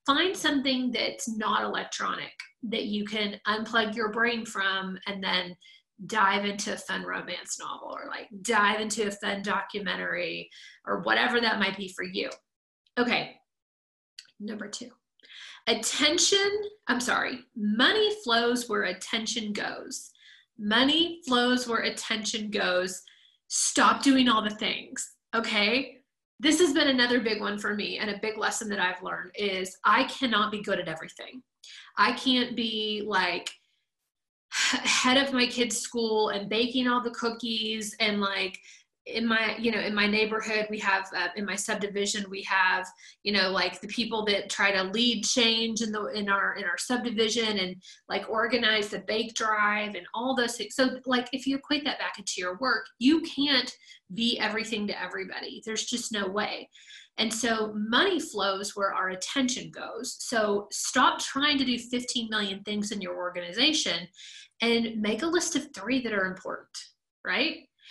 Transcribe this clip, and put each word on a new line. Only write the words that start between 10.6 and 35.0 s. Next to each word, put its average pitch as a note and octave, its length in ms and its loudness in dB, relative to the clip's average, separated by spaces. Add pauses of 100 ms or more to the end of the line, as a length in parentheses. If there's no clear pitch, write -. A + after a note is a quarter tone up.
or G3+ 180 -2
whatever A#3 360 4
that A3 200 2
might G3 180 0
be G3+ 100 -6
for F#3 160 -8
you. F#3 260 -4 (680)
Okay, G#3 380 0 (1080)
number G#3 260 -8
two, B3 220 -12 (800)
attention, D4+ 840 4 (380)
I'm B3 120 2
sorry, - 400 0 (160)
money D4 580 4 (100)
flows A#3+ 440 2
where G3+ 160 0
attention G#3+ 720 -4
goes. - 560 -8 (500)
Money C#4 640 4
flows B3 420 4
where A3+ 160 0
attention G#3+ 680 -4
goes. F#3 520 0 (460)
Stop - 560 4
doing C4 240 8
all A3 140 4
the G#3 80 0
things, - 640 -6 (180)
okay? A3 680 0 (400)
This D4+ 200 6
has E4+ 140 6
been D4+ 140 6
another B3 340 4
big G#3+ 180 0
one G#3 200 -4
for G#3 160 -2
me, F#3 240 -4
and G#3 100 -4
a G3+ 100 -4
big G#3+ 180 -4
lesson G#3 320 -2
that G3+ 100 -2
I've F#3 240 0
learned F3 320 -8
is F#3+ 500 -2
I A#3 200 6
cannot G#3+ 460 0
be G#3+ 100 -4
good G3 180 -2
at E3+ 100 -4
everything. - 520 -10 (560)
I G#3+ 160 4
can't B3 420 0
be, G#3+ 500 -4
like, F#3 440 0 (1000)
head - 640 4